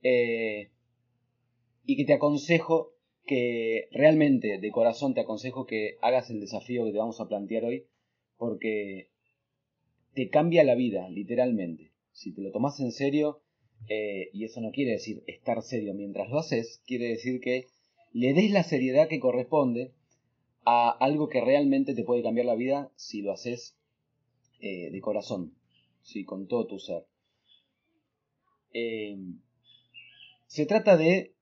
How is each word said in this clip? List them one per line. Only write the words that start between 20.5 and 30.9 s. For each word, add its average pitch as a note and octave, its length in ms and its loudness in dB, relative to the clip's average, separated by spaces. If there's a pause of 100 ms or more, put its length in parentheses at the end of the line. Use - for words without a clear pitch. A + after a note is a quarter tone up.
a A#2+ 260 6
algo D3 380 2
que C3 120 0
realmente C#3 540 4
te A2+ 80 -4
puede A#2+ 220 0
cambiar A#2 220 0
la A#2 100 0
vida C3+ 400 -2
si - 260 -10
lo G2+ 80 -4
haces, A#2+ 480 -8 (800)
eh, F2+ 320 -10
de F#2 100 -10
corazón, G2+ 540 -6 (460)
¿sí? - 240 -12
Con F#2+ 240 -12
todo A#2 180 -2
tu G2 140 -12
ser. E2+ 260 -10 (1700)
Eh, A2 440 -6 (1300)
se D3 200 -2
trata G#3 320 6